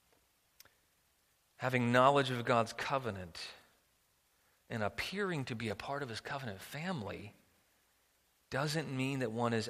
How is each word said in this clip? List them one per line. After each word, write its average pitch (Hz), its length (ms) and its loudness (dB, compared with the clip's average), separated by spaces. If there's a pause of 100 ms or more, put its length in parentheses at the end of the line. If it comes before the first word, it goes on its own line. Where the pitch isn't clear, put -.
(1600)
Having 123 340 2
knowledge 131 400 8
of 120 140 -2
God's 117 300 4
covenant 101 640 -4 (1300)
and 117 140 -4
appearing 170 640 -4
to 131 100 -6
be 113 120 -4
a 101 60 -2
part 139 280 -6
of 135 60 -8
his 110 120 -8
covenant 127 400 -8
family 107 760 -8 (1160)
doesn't 147 440 -2
mean 131 240 0
that 120 140 0
one 117 200 2
is 113 180 0